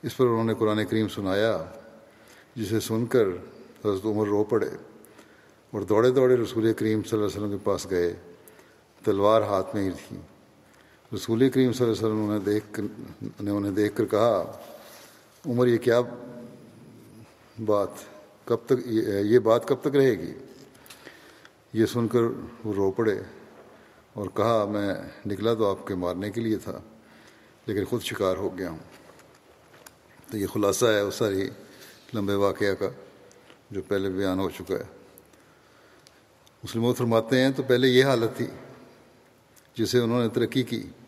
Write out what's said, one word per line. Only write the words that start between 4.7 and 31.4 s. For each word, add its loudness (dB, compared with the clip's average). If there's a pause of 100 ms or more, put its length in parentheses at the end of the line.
اور -6
دوڑے 4
دوڑے 4
رسول 0
کریم 0
صلی -2
اللہ 0
علیہ -6
وسلم -4
کے -6
پاس -2
گئے۔ 0 (880)
تلوار 4
ہاتھ -2
میں -2
ہی -2 (180)
تھی۔ -14 (960)
رسول 2
کریم 2
صلی 2
اللہ 0
علیہ 0
وسلم 0
نے 0
دیکھ 0
کر، -6 (580)
نے -4
انہیں -2
دیکھ 0
کر 2
کہا، 0 (840)
"عمر، 2
یہ 4
کیا 4 (1600)
بات، 2 (560)
کب 0
تک، 0
یہ، 0
یہ 4
بات 4
کب 2
تک -2
رہے 6
گی؟" -4 (1400)
یہ 4
سن 0
کر 2 (420)
وہ -4
رو 2
پڑے 0 (960)
اور -8
کہا، 2
"میں -4 (320)
نکلا -2
تو 0
آپ -8
کے -4
مارنے -4
کے -6
لیے -2
تھا، -10 (840)
لیکن -2
خود -4
شکار -2
ہو -6
گیا -6
ہوں۔" -12 (1500)
تو -6
یہ -2
خلاصہ 0
ہے 4
اس -2
ساری 0 (640)